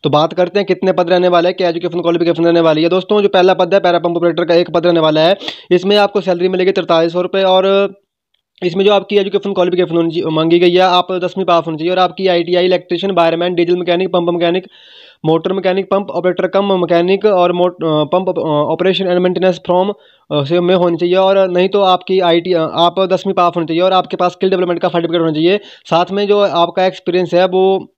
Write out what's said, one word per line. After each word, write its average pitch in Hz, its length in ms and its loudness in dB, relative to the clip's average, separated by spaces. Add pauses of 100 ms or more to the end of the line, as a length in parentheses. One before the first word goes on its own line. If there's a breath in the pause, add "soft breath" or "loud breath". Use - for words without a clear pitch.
तो 156 60 0
बात 151 240 0
करते 180 260 0
हैं 196 60 -2
कितने 185 260 0
पद 175 180 0
रहने 180 180 2
वाले 175 220 2
हैं, 180 80 -6
क्या 180 120 -2
एजुकेशन 170 320 -6
क्वालिफिकेशन 170 440 0
रहने 170 140 2
वाली 160 240 2
है। 170 60 0
दोस्तों, 190 320 0
जो 202 80 2
पहला 185 240 2
पद 180 200 0
है 196 60 4
पैरा 175 200 2
पंप 170 180 -2
ऑपरेटर 170 260 0
का, 170 120 0
एक 175 140 2
पद 165 160 0
रहने 170 140 2
वाला 156 220 2
है। 180 160 2 (340 loud breath)
इसमें 185 260 2
आपको 202 240 0
सैलरी 180 280 -2
मिलेगी 185 220 0
तरतालीस 165 420 0
सौ 180 80 -2
रुपये 190 220 -2
और 196 500 2 (680)
इसमें 180 220 -2
जो 208 80 4
आपकी 196 240 0
एजुकेशन 196 360 -2
क्वालिफिकेशन 175 420 0
होनी 165 160 0
चाहिए, 170 140 -4
मांगी 160 340 0
गई 180 120 2
है, 180 80 2
आप 180 320 0
दसवीं 185 340 -4
पास 170 220 2
होनी 160 100 -8
चाहिए 165 140 -4
और 180 80 -2
आपकी 185 280 -2
आईटीआई 175 380 0
इलेक्ट्रीशियन, 180 480 -2
वायरमैन, 170 400 0
डीजल 175 220 0
मैकेनिक, 180 320 -2
पंप 175 220 -2
मैकेनिक, 175 340 -2 (640 loud breath)
मोटर 165 280 0
मैकेनिक, 190 320 -2
पंप 190 260 -2
ऑपरेटर 180 360 -2
कम 196 340 0
मैकेनिक 175 440 0
और 180 260 2
मोट-, 180 320 -2
अ, - 20 -4
पंप, 156 440 0
अ, 175 120 -4
ऑपरेशन 165 640 -2
and 180 220 0
maintenance 180 440 -2
from, 185 220 0 (380 soft breath)
अ, 147 120 -2
से 170 180 0
में 180 140 2
होनी 175 220 2
चाहिए 175 180 0
और 190 360 2
नहीं 180 180 0
तो 202 120 0
आपकी 185 380 0
आईटी, 170 340 0
अ, 170 60 2
आप 175 400 0
दसवीं 190 340 -2
पास 175 220 0
होनी 170 100 -2
चाहिए 165 180 -2
और 190 100 2
आपके 180 240 -2
पास 180 140 0
स्किल 190 180 0
डेवलपमेंट 175 320 -2
का 180 60 -2
सर्टिफिकेट 170 340 -2
होना 160 120 0
चाहिए। 175 260 0 (260 loud breath)
साथ 175 260 0
में 202 160 -2
जो 208 120 2
आपका 175 460 0
एक्सपीरियंस 180 480 -2
है 180 120 2
वो 190 520 0